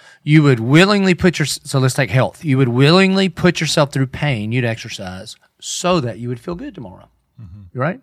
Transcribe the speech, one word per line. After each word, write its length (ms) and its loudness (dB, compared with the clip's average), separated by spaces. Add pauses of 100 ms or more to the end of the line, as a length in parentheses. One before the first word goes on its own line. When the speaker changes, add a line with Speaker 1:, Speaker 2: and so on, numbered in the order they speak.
(240)
Speaker 1:
you 200 4
would 160 4
willingly 540 4
put 260 0
your, 60 0
so 340 -6
let's 140 2
take 160 -2
health. 340 -2
You 140 0
would 120 2
willingly 600 4
put 300 0
yourself 320 0
through 160 -2
pain, 440 -4
you'd 140 -2
exercise, 680 -10 (240)
so 400 -4
that 200 -8
you 100 -10
would 100 -10
feel 160 -10
good 180 -14
tomorrow. 360 -18 (320)
Speaker 2:
Mm-hmm. 380 -18
Speaker 1:
Right? 240 -4